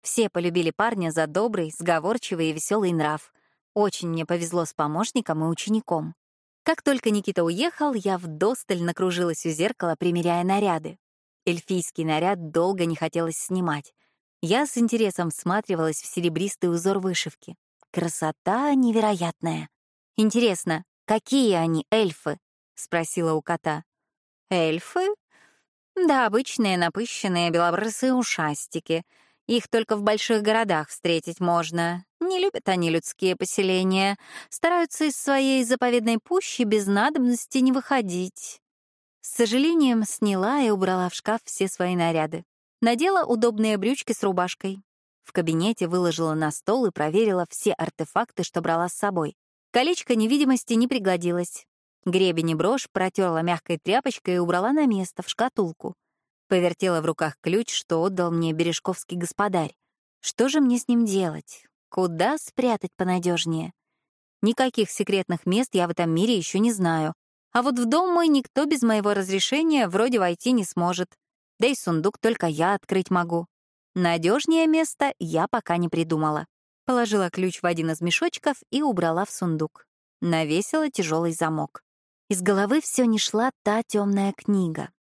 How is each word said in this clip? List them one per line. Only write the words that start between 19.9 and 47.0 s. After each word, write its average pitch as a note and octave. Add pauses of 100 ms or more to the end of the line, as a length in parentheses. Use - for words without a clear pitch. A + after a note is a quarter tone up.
«Интересно, G#3 (200)
какие A3+
они, E3
эльфы?» E3+ (360)
спросила E3
у D#3
кота. D#3+ (680)
«Эльфы? E3+ (880)
Да, D4
обычные G#3+
напыщенные F3
белобрысые F3+
ушастики. E3 (440)
Их A3+
только A3
в G#3
больших G#3+
городах G#3
встретить E3
можно. E3+ (160)
Не F#4
любят F#4+
они F3
людские F3+
поселения. F#3+ (320)
Стараются E4+
из C#4+
своей C4+
заповедной A#3+
пущи -
без G#3
надобности B3
не C4
выходить». G3+ (600)
С -
сожалением B3+
сняла G#3
и A#3+
убрала F#3
в -
шкаф A3
все -
свои F3+
наряды. E3 (380)
Надела D#4
удобные A3
брючки A#3
с -
рубашкой. F#3+ (400)
В -
кабинете E3+
выложила E3
на D#3
стол A#3
и F3
проверила F3+